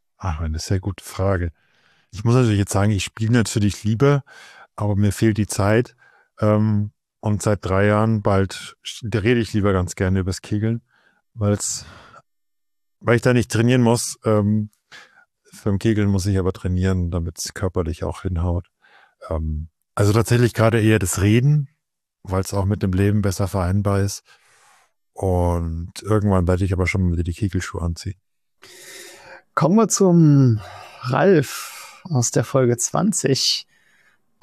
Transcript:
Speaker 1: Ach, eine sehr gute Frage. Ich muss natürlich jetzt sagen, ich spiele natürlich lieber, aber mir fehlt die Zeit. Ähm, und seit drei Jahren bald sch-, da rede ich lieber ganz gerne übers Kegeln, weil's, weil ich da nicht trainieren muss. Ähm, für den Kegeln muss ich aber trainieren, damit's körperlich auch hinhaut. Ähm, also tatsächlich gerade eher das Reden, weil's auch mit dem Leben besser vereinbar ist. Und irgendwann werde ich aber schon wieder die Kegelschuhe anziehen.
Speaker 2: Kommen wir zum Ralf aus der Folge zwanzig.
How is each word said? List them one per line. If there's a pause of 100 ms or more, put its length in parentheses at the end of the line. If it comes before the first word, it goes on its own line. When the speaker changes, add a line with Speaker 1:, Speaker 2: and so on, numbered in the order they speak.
(180)
Speaker 1:
Ach,
eine
sehr
gute
Frage. (580)
Ich
muss
natürlich
jetzt
sagen,
ich
spiele
natürlich
lieber, (540)
aber
mir
fehlt
die
Zeit. (420)
Ähm, (280)
und
seit
drei
Jahren
bald
sch-,
da
rede
ich
lieber
ganz
gerne
übers
Kegeln, (520)
weil's, (1160)
weil
ich
da
nicht
trainieren
muss.
Ähm, (720)
für
den
Kegeln
muss
ich
aber
trainieren,
damit's
körperlich
auch
hinhaut. (600)
Ähm, (260)
also
tatsächlich
gerade
eher
das
Reden, (560)
weil's
auch
mit
dem
Leben
besser
vereinbar
ist. (880)
Und (100)
irgendwann
werde
ich
aber
schon
wieder
die
Kegelschuhe
anziehen. (1300)
Speaker 2:
Kommen
wir
zum (400)
Ralf (300)
aus
der
Folge
zwanzig. (760)